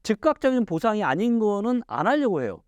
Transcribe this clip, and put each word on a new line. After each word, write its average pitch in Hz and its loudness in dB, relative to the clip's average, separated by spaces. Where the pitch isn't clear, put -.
즉각적인 262 0
보상이 208 -2
아닌 208 0
거는 214 0
안 139 -2
하려고 233 0
해요. 95 -6